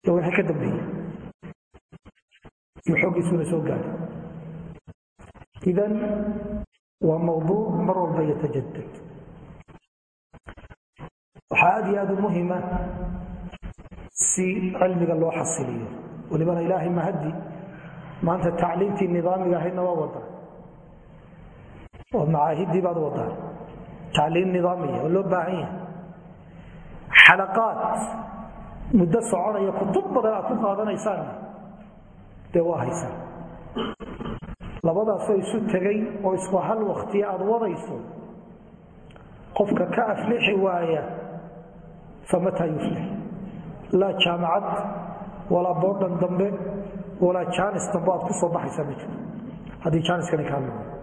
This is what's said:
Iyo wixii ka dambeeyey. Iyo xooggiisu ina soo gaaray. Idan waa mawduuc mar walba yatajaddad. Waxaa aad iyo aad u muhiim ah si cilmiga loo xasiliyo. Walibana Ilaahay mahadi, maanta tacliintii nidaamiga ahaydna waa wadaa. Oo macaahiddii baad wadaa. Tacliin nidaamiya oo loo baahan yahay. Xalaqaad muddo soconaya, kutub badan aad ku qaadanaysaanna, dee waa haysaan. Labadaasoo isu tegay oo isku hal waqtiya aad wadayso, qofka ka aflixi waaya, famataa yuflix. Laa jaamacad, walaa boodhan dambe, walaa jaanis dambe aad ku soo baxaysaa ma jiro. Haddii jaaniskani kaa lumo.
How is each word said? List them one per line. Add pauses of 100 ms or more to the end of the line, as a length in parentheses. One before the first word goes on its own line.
Iyo
wixii
ka
dambeeyey. (2000)
Iyo
xooggiisu
ina
soo
gaaray. (1700)
Idan (1080)
waa
mawduuc (180)
mar
walba
yatajaddad. (2500)
Waxaa
aad
iyo
aad
u
muhiim
ah (1500)
si (320)
cilmiga
loo
xasiliyo. (440)
Walibana
Ilaahay
mahadi, (920)
maanta
tacliintii
nidaamiga
ahaydna
waa
wadaa. (1900)
Oo
macaahiddii
baad
wadaa. (840)
Tacliin
nidaamiya
oo
loo
baahan
yahay. (1400)
Xalaqaad (1120)
muddo
soconaya,
kutub
badan
aad
ku
qaadanaysaanna, (1160)
dee
waa
haysaan. (1700)
Labadaasoo
isu
tegay (240)
oo
isku
hal
waqtiya
aad
wadayso, (1600)
qofka
ka
aflixi
waaya, (1200)
famataa
yuflix. (880)
Laa
jaamacad, (840)
walaa
boodhan
dambe, (720)
walaa
jaanis
dambe
aad
ku
soo
baxaysaa
ma
jiro. (680)
Haddii
jaaniskani
kaa
lumo. (200)